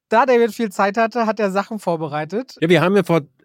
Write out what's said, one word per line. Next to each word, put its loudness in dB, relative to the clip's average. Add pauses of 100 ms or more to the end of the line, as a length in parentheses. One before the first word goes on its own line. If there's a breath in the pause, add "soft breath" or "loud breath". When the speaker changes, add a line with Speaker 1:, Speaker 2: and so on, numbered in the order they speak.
Speaker 1:
da 4
David 2
viel -4
Zeit -2
hatte, 0
hat -2
er 0
Sachen -4
vorbereitet. -6
Speaker 2:
Ja, 0
wir 4
haben 2
ja 2
vor 0 (240)